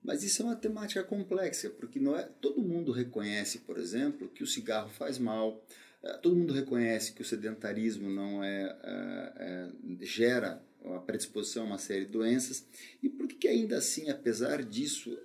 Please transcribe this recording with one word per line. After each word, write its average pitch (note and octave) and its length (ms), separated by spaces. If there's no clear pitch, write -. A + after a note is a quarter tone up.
Mas - 180
isso G3 200
é - 20
uma A#3+ 100
temática G#3+ 480
complexa, F#3 680
porque - 280
não C#3 160
é, E3+ 140
todo C#3+ 220
mundo E3+ 320
reconhece, G#2+ 680
por F2 180
exemplo, A2 500
que - 140
o - 40
cigarro G#2+ 440
faz C#3 280
mal, A2 460
eh, - 180
todo F3 160
mundo E3 160
reconhece A#2+ 640
que - 80
o - 20
sedentarismo G#2+ 840
não G2+ 340
é, G2 400
eh, F#2+ 520
eh, F2+ 680
gera A2 580
a F#2 140
predisposição - 640
a A2 40
uma G2+ 120
série G2 260
de G2+ 80
doenças. A#2+ 560
E C#4 60
por - 180
que - 100
que - 120
ainda A3+ 300
assim, D3+ 320
apesar B2+ 520
disso A#2+ 600